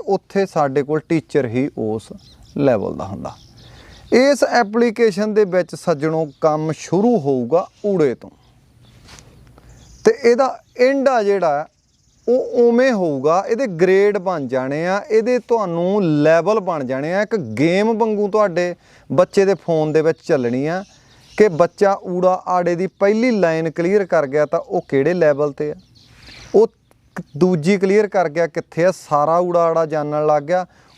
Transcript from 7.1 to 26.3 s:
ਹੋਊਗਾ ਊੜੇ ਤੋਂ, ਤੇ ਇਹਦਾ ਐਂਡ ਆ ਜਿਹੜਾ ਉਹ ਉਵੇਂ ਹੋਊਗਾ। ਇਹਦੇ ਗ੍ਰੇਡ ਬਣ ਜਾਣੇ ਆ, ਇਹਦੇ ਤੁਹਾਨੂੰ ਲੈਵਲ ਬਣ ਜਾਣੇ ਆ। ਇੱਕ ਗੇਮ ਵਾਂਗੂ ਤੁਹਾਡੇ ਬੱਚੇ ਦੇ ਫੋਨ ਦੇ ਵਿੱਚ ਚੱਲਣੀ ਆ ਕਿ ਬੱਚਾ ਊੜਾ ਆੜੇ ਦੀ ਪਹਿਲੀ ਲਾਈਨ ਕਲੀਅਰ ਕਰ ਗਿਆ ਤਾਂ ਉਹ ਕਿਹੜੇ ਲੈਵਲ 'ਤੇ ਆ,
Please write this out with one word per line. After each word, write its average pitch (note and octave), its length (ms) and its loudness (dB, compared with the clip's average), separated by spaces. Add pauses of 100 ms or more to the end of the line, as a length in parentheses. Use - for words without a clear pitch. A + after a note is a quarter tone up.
ਹੋਊਗਾ C#3 480 0 (200)
ਊੜੇ D#3 280 0
ਤੋਂ, - 160 -16 (1700)
ਤੇ A#3 200 4
ਇਹਦਾ A#3+ 240 2 (320)
ਐਂਡ C4+ 280 2
ਆ A#3+ 140 0
ਜਿਹੜਾ F3 440 -2 (600)
ਉਹ A#3+ 420 0
ਉਵੇਂ B3 240 2
ਹੋਊਗਾ। E3 560 0
ਇਹਦੇ A3+ 180 -2
ਗ੍ਰੇਡ F#3+ 520 2
ਬਣ F3 280 -6
ਜਾਣੇ C3 400 -4
ਆ, G3 240 -2
ਇਹਦੇ A3+ 280 2
ਤੁਹਾਨੂੰ G3 640 -2 (200)
ਲੈਵਲ E3+ 380 2
ਬਣ E3+ 240 -6
ਜਾਣੇ C3+ 300 -4
ਆ। G3+ 80 0
ਇੱਕ A3 140 -4
ਗੇਮ F3 640 0
ਵਾਂਗੂ G#3 300 -2
ਤੁਹਾਡੇ F3 460 0 (360)
ਬੱਚੇ F#3 340 2
ਦੇ G3 100 2
ਫੋਨ D#3 380 -2
ਦੇ D#3 100 2
ਵਿੱਚ D#3+ 240 0
ਚੱਲਣੀ C3 400 0
ਆ F#3 180 -6 (540)
ਕਿ G#3+ 100 6
ਬੱਚਾ F3 440 2 (140)
ਊੜਾ F#3 400 0
ਆੜੇ F3+ 280 0
ਦੀ F#3 120 -4
ਪਹਿਲੀ A3 440 0
ਲਾਈਨ E3 400 0
ਕਲੀਅਰ F#3 360 0
ਕਰ D#3+ 200 0
ਗਿਆ D3 200 0
ਤਾਂ E3+ 120 -4
ਉਹ F#3 300 -6
ਕਿਹੜੇ C#3+ 260 0
ਲੈਵਲ D3 380 2
'ਤੇ D3+ 200 -8
ਆ, - 20 -12 (800)